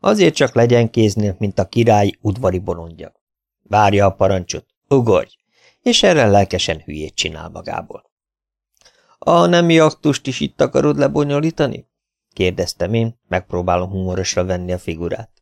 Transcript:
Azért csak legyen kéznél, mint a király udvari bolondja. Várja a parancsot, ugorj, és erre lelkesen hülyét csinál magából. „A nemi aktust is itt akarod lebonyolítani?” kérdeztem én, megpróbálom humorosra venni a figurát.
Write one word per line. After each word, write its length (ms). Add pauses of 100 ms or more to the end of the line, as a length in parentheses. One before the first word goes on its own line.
Azért 340
csak 200
legyen 360
kéznél, 480
mint 200
a 100
király 420 (100)
udvari 380
bolondja. 540 (500)
Várja 440
a 80
parancsot, 520 (220)
ugorj, 500 (440)
és 200
erre 240
lelkesen 540
hülyét 340
csinál 340
magából. 600 (1080)
„A 280
nemi 320
aktust 480
is 140
itt 200
akarod 380
lebonyolítani?” 920 (440)
kérdeztem 600
én, 340
megpróbálom 600
humorosra 540
venni 280
a 60
figurát. 520 (120)